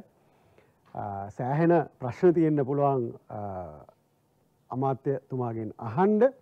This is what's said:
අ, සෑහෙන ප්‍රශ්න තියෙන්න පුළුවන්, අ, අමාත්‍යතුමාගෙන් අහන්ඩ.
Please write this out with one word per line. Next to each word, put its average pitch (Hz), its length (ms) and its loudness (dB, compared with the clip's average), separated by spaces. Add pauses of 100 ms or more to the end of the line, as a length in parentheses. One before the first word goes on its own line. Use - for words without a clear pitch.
(960)
අ, 101 340 -8
සෑහෙන 151 560 2 (140)
ප්‍රශ්න 165 340 2
තියෙන්න 156 320 2
පුළුවන්, 135 480 0 (160)
අ, 107 100 -12 (1300)
අමාත්‍යතුමාගෙන් 123 1080 -4
අහන්ඩ. 208 460 2 (180)